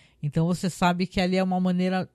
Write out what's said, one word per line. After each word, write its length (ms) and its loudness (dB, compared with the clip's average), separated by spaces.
Então 240 0
você 240 -2
sabe 380 0
que 120 -2
ali 160 2
é 60 2
uma 160 0
maneira, 560 0